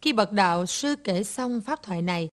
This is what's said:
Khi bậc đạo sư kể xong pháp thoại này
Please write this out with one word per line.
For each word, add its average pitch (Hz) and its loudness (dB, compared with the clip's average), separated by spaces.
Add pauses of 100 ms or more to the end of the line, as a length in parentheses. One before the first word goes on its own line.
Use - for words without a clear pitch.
Khi 311 2
bậc 208 2
đạo 180 4
sư 285 -2
kể 190 0
xong 247 -4
pháp 277 -6
thoại 180 -4
này 175 -2